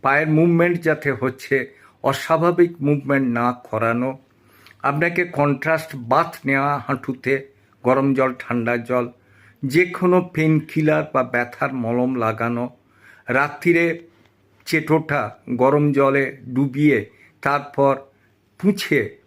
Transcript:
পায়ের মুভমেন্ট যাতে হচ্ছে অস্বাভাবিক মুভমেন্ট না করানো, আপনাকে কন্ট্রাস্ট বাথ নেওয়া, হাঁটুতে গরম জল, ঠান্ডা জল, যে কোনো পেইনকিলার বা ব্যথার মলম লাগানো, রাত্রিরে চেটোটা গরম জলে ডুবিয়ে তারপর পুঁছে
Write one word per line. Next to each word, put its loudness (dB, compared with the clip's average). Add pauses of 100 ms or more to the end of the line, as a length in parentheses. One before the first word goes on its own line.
পায়ের 2
মুভমেন্ট 4
যাতে 0
হচ্ছে -4 (480)
অস্বাভাবিক 2 (100)
মুভমেন্ট 0 (120)
না 2 (140)
করানো, -2 (720)
আপনাকে 0
কন্ট্রাস্ট -2 (200)
বাথ 2 (140)
নেওয়া, 0
হাঁটুতে -4 (500)
গরম 2
জল, 2
ঠান্ডা -4
জল, -2 (560)
যে 0
কোনো 2 (160)
পেইনকিলার 0
বা 0
ব্যথার -4
মলম -2
লাগানো, -2 (640)
রাত্রিরে 0 (800)
চেটোটা 0 (300)
গরম 4
জলে 2 (300)
ডুবিয়ে 2 (440)
তারপর 0 (680)
পুঁছে 0 (280)